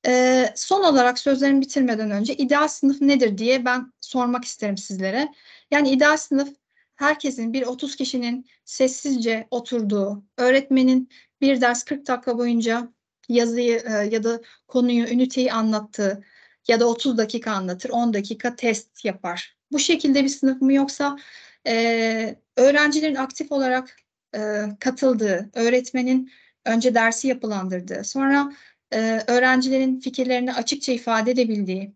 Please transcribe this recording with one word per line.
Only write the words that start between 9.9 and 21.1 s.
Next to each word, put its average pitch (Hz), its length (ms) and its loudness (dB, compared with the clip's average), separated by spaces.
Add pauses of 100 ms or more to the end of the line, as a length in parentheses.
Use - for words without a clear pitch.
öğretmenin 262 720 2 (300)
bir 269 200 2
ders 240 220 2
kırk 277 240 -8
dakika 247 320 -4
boyunca 233 540 -2 (360)
yazıyı, 233 580 2
e, 220 60 -4
ya 214 320 -2
da 233 160 -2 (280)
konuyu, 240 400 2
üniteyi 254 440 0
anlattığı 214 720 -2 (440)
ya 233 120 4
da 233 80 4
otuz 233 300 -2
dakika 226 340 -4
anlatır, 185 380 -6
on 233 240 0
dakika 214 420 -4
test - 480 -6
yapar. - 520 -8 (160)
Bu 294 60 -2
şekilde 285 460 2
bir 277 40 0
sınıf 269 340 0
mı 269 100 4
yoksa, 277 440 0 (500)